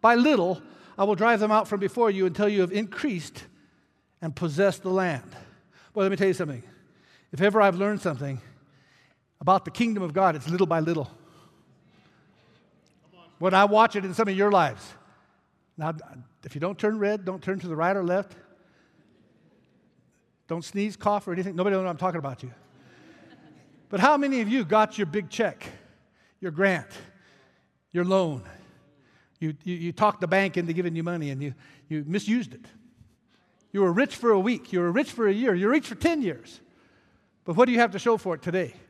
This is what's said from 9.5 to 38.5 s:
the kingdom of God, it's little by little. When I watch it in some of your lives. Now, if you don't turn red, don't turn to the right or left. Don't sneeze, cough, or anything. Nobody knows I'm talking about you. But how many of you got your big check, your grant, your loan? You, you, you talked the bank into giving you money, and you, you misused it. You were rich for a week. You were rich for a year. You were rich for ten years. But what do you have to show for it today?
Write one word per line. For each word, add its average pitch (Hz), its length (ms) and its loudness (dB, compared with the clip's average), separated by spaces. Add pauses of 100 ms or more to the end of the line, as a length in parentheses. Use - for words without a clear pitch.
the - 60 -10
kingdom 220 320 -2
of 170 100 -4
God, 175 240 2
it's 143 140 -8
little 180 160 2
by 165 140 0
little. 156 320 -2 (2250)
When 185 160 2
I 196 120 8
watch 214 300 6
it 196 100 -2
in 185 100 -6
some 220 120 2
of 196 80 -2
your 196 140 4
lives. 156 460 2 (800)
Now, 160 160 -4 (500)
if 135 120 -16
you 147 40 -8
don't 180 180 -6
turn 214 220 -2
red, 202 240 0
don't 185 180 -8
turn 190 180 -6
to 175 100 -10
the 160 60 -6
right 175 200 0
or 196 80 -2
left. 185 320 -2 (2250)
Don't 165 160 -6
sneeze, 202 320 -4
cough, 208 280 -2
or 190 60 -6
anything. 180 240 -4
Nobody 190 180 0
knows 190 120 0
I'm 175 100 -4
talking 175 240 -4
about 139 240 -10
you. 123 80 -14 (1400)
But 190 140 -2
how 285 160 6
many 269 240 0
of 208 80 -2
you 240 160 0
got 214 320 2
your 208 80 -2
big 165 240 -6
check, - 360 -4 (760)
your 185 100 -6
grant, 175 380 0 (1040)
your 175 120 -2
loan? 175 400 0 (960)
You, 156 240 -4
you, 180 120 -6
you 170 180 -6
talked 208 260 0
the 180 80 -2
bank 190 300 0
into 170 160 -2
giving 170 240 -2
you 165 60 -4
money, 165 260 -6
and 135 120 -8
you, 139 140 -8 (320)
you 151 180 -6
misused 208 480 -2
it. - 120 -20 (1040)
You 196 80 -2
were 185 140 4
rich 247 240 0
for 233 140 2
a 196 80 4
week. 214 340 -2
You 180 80 0
were 175 100 0
rich 247 200 0
for 220 180 0
a 196 40 2
year. 220 220 0
You 190 120 0
were 233 40 2
rich 294 160 0
for 208 80 -12
ten 320 260 -2
years. - 380 -8 (840)
But 165 100 -4
what 240 120 6
do 247 40 -2
you 240 80 2
have 233 120 2
to 190 80 -8
show 226 180 0
for 180 180 -6
it 139 60 -16
today? 175 320 -4 (160)